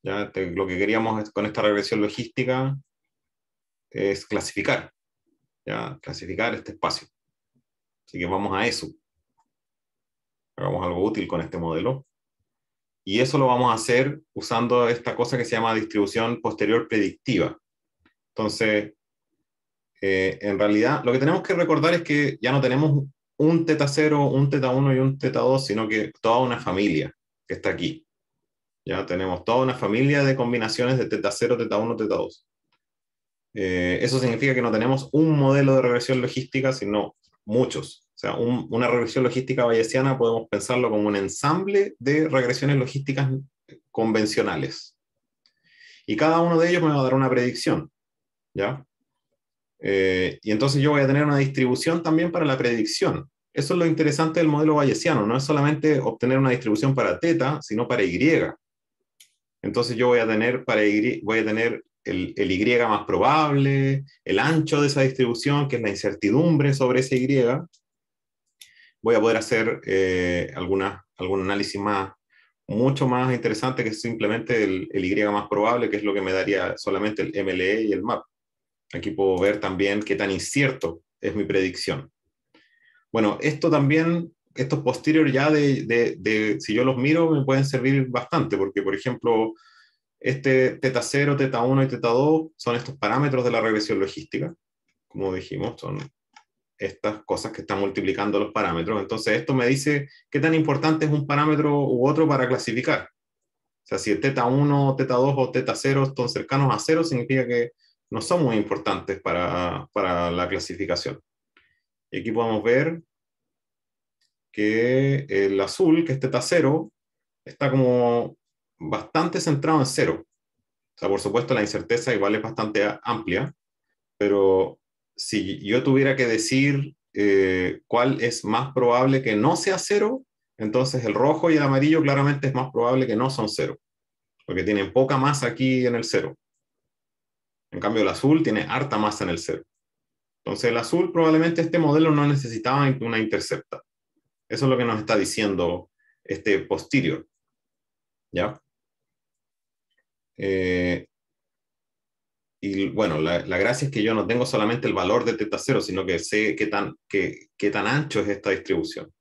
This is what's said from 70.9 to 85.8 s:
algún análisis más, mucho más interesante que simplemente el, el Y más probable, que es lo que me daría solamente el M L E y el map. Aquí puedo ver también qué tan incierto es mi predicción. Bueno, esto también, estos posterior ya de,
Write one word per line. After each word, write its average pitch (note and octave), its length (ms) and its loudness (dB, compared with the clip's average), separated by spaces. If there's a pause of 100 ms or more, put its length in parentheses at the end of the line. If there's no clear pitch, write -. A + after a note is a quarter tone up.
algún F#2+ 240 -2
análisis G2+ 400 -4
más, G2+ 320 -2 (560)
mucho C3+ 400 0
más B2+ 260 0
interesante A#2+ 480 -2
que G#2+ 120 -4
simplemente A2+ 680 -2
el, F#2+ 300 -2
el F#2+ 120 -2
Y G#2 200 0
más G#2 240 -2
probable, A2+ 420 0
que G#2 60 -2
es G#2 80 -6
lo G2 100 0
que G2+ 60 0
me F#2+ 120 -2
daría F#2+ 440 0
solamente G2+ 460 -4
el - 140 -6
M F#2+ 140 -2
L F#2 220 0
E A2 100 0
y G#2 100 0
el E2 100 -2
map. A#2 200 -4 (720)
Aquí F2 180 -6
puedo F#2+ 280 2
ver G2+ 200 2
también G2 440 -2
qué G2+ 120 -4
tan G2 160 -2
incierto C3 720 -2 (180)
es G2+ 140 -6
mi G2+ 100 -2
predicción. F#2 640 -2 (1000)
Bueno, G#2+ 300 0
esto D#3 300 0
también, D#3+ 640 2 (200)
estos C3+ 260 -2
posterior C#3+ 500 2
ya C#3 200 2
de, C#3+ 340 2